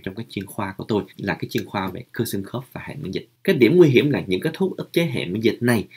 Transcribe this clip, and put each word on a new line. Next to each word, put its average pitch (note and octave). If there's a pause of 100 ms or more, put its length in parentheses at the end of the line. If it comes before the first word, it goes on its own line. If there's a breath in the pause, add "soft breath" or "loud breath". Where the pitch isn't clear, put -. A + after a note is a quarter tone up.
trong F#2+
cái A#2
chuyên G2
khoa G2
của F#2
tôi, G#2 (140 loud breath)
là G2
cái -
chuyên -
khoa F#2+
về F2+
cơ A#2
xương G2
khớp B2+ (100)
và -
hệ -
miễn A#2
dịch. - (160)
Cái F#3+
điểm B2
nguy F3
hiểm B2+
là G2
những F#2
cái E3
thuốc F#3+
ức -
chế E3+
hệ B2
miễn G2+
dịch A2
này A#2+